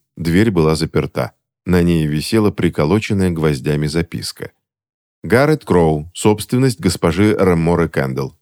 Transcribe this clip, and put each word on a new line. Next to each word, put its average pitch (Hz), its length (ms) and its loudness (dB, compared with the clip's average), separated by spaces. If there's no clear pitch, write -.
дверь 87 340 2
была 80 240 2
заперта. 73 560 -4
На 90 160 2
ней 85 260 2
висела 92 440 0
приколоченная 92 800 0
гвоздями 76 580 -2
записка. - 640 -8
"Гаррет 143 420 2
Кроу, 80 480 0
собственность 123 640 0
госпожи 92 580 0
Ремморы 82 520 2
Кэндалл. 67 520 -6